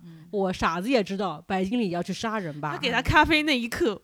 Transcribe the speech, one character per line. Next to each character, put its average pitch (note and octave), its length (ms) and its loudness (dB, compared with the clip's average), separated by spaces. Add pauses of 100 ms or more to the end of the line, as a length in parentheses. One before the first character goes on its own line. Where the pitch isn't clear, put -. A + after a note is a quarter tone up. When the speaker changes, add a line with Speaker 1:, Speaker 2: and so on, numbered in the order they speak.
Speaker 1:
嗯。 E3 260 -20
Speaker 2:
我 F#3+ 220 0
傻 F3+ 300 0
子 A#3 80 -2
也 A#3+ 120 4
知 G3 140 -4
道 E3+ 300 -4
白 F#3+ 180 0
经 A#3+ 160 -2
理 G#3 80 0
要 F3 140 -2
去 F#3 100 -6
杀 A3 260 -4
人 D3+ 220 -6
吧。 D3 120 -4
Speaker 3:
他 D3 60 -6
给 E3 120 -2
他 A#3 100 0
咖 D4 240 6
啡 D4+ 180 4
那 D4 160 2
一 A#3 100 -4
刻 A#3 360 -2